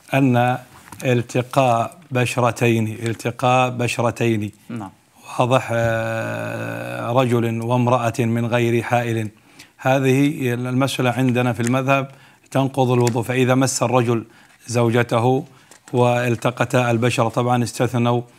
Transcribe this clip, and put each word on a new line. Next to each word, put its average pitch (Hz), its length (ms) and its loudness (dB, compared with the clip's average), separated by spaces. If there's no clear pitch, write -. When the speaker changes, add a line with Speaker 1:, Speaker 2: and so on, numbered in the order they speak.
Speaker 1:
أن 123 440 2
التقاء 123 920 0
بشرتين، 120 760 0
التقاء 120 840 -2
بشرتين. 117 840 -2
Speaker 2:
نعم. 110 200 -10
Speaker 1:
واضح، 123 320 2
آه، 113 1400 -4
رجل 117 500 2
وامرأة 120 580 2
من 117 260 0
غير 117 380 0
حائل، 117 460 -2
هذه 135 760 2
المسألة 127 560 0
عندنا 123 440 0
في 104 60 -8
المذهب 131 520 0
تنقض 135 400 0
الوضوء. 120 320 2
فإذا 127 320 2
مس 131 280 0
الرجل 120 420 0
زوجته 120 760 0
والتقتا 120 1000 0
البشرة، 117 380 0
طبعًا 123 340 0
استثنوا، 120 580 -2